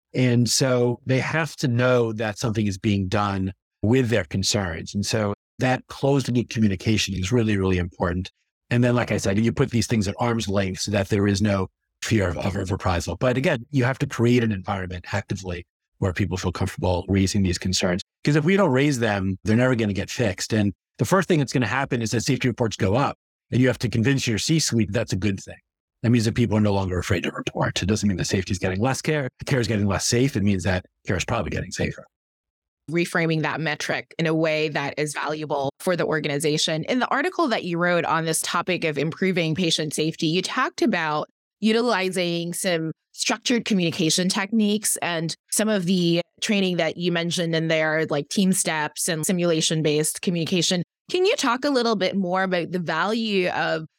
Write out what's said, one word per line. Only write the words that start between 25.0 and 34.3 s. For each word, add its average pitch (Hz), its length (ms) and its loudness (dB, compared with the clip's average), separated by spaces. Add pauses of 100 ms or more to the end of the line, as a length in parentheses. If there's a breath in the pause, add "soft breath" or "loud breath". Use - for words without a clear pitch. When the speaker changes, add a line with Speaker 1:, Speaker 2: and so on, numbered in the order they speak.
Speaker 1:
a 101 60 0
good 98 220 -2
thing. - 180 -16 (460)
That 113 80 4
means 117 140 4
that - 100 0
people 107 200 2
are 107 60 4
no 104 100 4
longer 92 280 0
afraid 87 240 0
to - 80 -4
report. - 500 -4
It 90 60 0
doesn't 104 200 0
mean 92 100 0
that - 80 -4
safety - 260 -2
is 90 80 -2
getting 95 200 -2
less 127 220 0
care. 147 260 -2 (120)
The - 60 -14
care 131 140 0
is 113 80 0
getting 104 200 0
less 92 180 -2
safe. 123 320 2
It 95 60 0
means 98 220 0
that 92 200 -2 (220)
care 95 100 0
is - 80 -4
probably 101 240 -4
getting - 220 -6
safer. - 340 -6 (880)
Speaker 2:
Reframing 165 500 0
that 143 180 -4
metric 151 600 -4
in 165 80 0
a 160 80 2